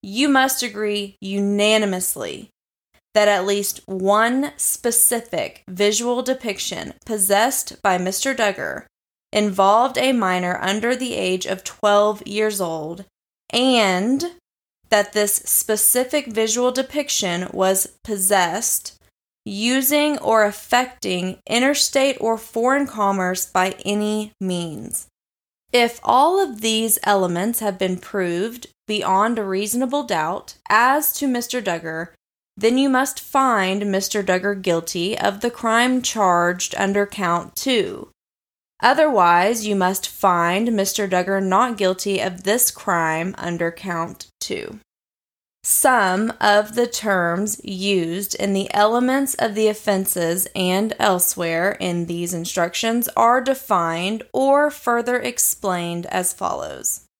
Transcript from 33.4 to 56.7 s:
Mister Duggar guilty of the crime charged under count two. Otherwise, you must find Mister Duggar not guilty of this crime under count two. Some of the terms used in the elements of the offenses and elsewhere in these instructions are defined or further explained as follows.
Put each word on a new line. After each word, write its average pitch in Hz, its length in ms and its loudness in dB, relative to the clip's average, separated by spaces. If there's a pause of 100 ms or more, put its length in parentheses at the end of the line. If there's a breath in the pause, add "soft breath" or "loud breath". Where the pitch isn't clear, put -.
Mister 196 320 -2
Duggar 190 400 0
guilty 170 560 -2
of 196 220 -2
the 240 100 -2
crime 240 520 0
charged 180 720 2
under 196 320 0
count 175 480 -2
two. 226 540 -2 (760)
Otherwise, 220 840 4
you 208 100 0
must 190 340 0
find 190 640 2
Mister 196 320 -2
Duggar 185 340 0
not 202 360 2
guilty 190 420 -2
of 180 240 -6
this 226 260 0
crime 165 680 -2
under 170 340 -4
count 170 560 -8 (120)
two. - 400 -10 (840)
Some 220 800 2
of 208 320 4
the 240 140 2
terms 196 760 -2
used 190 720 -2
in 196 180 0
the 196 200 -2
elements 254 600 2
of 220 180 0
the 214 140 2
offenses 190 880 0
and 190 420 0
elsewhere 180 840 0
in 175 280 -2
these 175 260 -6
instructions 180 840 -2
are 240 260 4
defined 196 840 -2 (100)
or 277 380 4
further 240 480 -2
explained 175 880 -4
as 185 260 -2
follows. - 720 -6 (140)